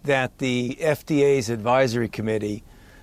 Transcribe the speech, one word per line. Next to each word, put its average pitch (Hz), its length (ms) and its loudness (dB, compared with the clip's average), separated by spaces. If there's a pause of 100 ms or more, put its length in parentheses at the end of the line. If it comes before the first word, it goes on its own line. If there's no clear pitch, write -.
that 131 340 -2
the 123 420 -2
F 151 280 -2
D 143 160 2
A's 135 260 2
advisory 120 580 0
committee, 107 560 -4 (400)